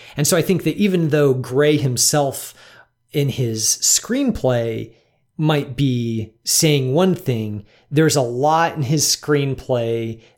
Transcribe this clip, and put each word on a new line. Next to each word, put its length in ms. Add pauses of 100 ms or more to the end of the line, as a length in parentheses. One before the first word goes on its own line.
(160)
And 100
so 120
I 40
think 220
that 140
even 320
though 240
Gray 420
himself 800 (580)
in 160
his 380
screenplay 1300 (400)
might 400
be 580 (120)
saying 480
one 200
thing, 520 (260)
there's 240
a 60
lot 540
in 80
his 200
screenplay 1160 (160)